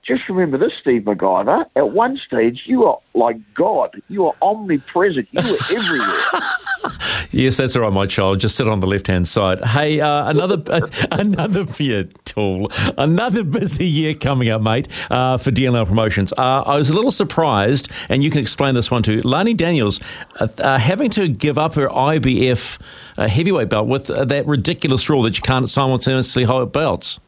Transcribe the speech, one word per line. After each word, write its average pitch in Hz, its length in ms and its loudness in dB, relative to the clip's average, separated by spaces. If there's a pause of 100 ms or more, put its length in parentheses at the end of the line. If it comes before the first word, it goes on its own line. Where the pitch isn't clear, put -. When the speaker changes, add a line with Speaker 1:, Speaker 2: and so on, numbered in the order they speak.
Speaker 1:
just 254 240 -2
remember 180 300 0
this, 170 240 0
Steve 117 220 2
MacGyver. 104 640 0 (100)
At 131 140 2
one 247 260 0
stage, 120 480 0
you 120 160 2
were 170 140 4 (180)
like 117 240 2 (160)
God. 165 560 0
You 190 140 -2
were 160 180 2
omnipresent. 180 880 0
You - 180 -2
were - 140 0
Speaker 2:
<laughs> - 80 -4
Speaker 1:
everywhere. 180 720 -2 (880)
Speaker 2:
Yes, 127 260 2
that's 131 180 0
all 123 60 2
right, 107 100 0
my 98 140 0
child. 95 340 0
Just 104 160 0
sit 113 120 0
on 107 120 0
the 92 80 0
left-hand 92 400 0
side. 95 320 0
Hey, 151 400 0
uh, 147 300 0
another, 180 320 0 (400)
<laughs> - 100 -2
another 196 540 0 (140)
year, 117 240 0 (200)
tool. 98 480 -2 (260)
Another 190 460 2
busy 175 440 -2
year 156 260 0
coming 127 360 0
up, 110 120 0
mate, 110 260 0 (220)
uh, 127 280 0
for - 120 -2
D 131 160 2
N 123 100 2
L 110 120 2
Promotions. 101 500 0
Uh, 131 240 2
I 143 160 0
was 147 140 2
a - 20 2
little 220 180 2
surprised, 135 800 0 (160)
and 135 160 2
you 147 60 2
can - 100 0
explain 135 360 0
this 117 160 0
one 120 100 2
too. 107 200 2
Lani 185 340 0
Daniels, 160 440 0 (400)
uh, 113 80 0 (120)
uh, 135 180 2
having 190 320 2
to 196 180 0
give 143 300 0
up 156 160 0
her 143 180 0
I 147 280 2
B 127 280 2
F, - 300 -2 (400)
uh, 107 100 0
heavyweight 127 420 0
belt 110 180 0
with, 131 240 -2
uh, - 140 -2
that 139 200 0
ridiculous 131 640 0
rule 139 140 4
that 110 120 0
you - 60 -4
can't 131 260 0
simultaneously 131 760 0
hold 127 280 0
belts. 139 560 -2